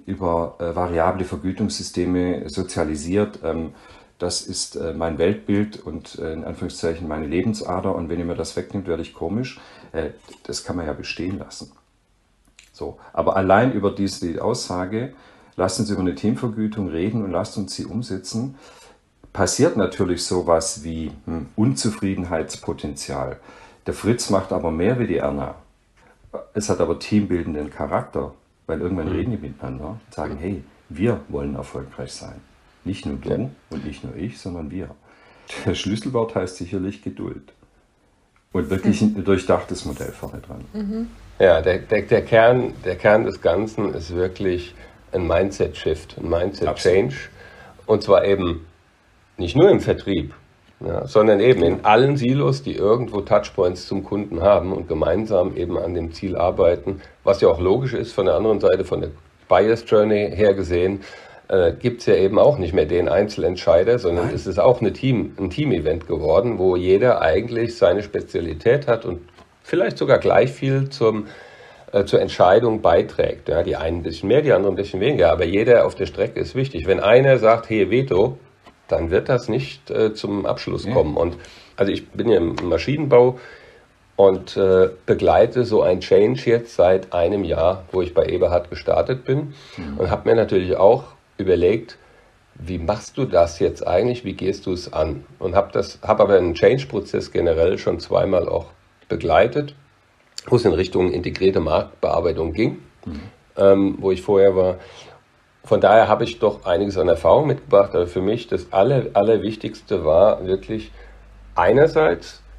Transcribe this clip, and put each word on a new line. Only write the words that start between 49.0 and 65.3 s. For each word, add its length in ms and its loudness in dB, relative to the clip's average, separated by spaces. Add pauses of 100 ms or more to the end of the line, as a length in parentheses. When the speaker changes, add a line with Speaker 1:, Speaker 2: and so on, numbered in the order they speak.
Speaker 2:
nicht 200 -6
nur 140 8
im 100 4
Vertrieb, 540 -4 (500)
ja, 220 -6
sondern 340 6
eben 240 6
in 200 0
allen 320 6
Silos, 460 0
die 140 -8
irgendwo 460 0
Touchpoints 640 0
zum 180 -6
Kunden 380 -6
haben 300 4
und 160 -6
gemeinsam 680 0
eben 220 -4
an 160 -4
dem 180 -6
Ziel 240 -6
arbeiten, 640 0 (240)
was 160 2
ja 80 6
auch 120 2
logisch 340 0
ist, 180 -6
von 140 -2
der 100 4
anderen 240 0
Seite, 240 2
von 160 -6
der 100 -8 (380)
Buyer's 400 4
Journey 460 4
her 200 4
gesehen, 460 0 (480)
äh, 240 2
gibt's 340 -6
ja 80 6
eben 240 4
auch 200 6
nicht 160 -4
mehr 120 2
den 220 0
Einzelentscheider, 880 2
sondern 280 -2
Speaker 1:
Nein. 80 -4
Speaker 2:
es 120 -8
ist 120 -4
auch 220 4
eine 120 0
Team-, 460 -2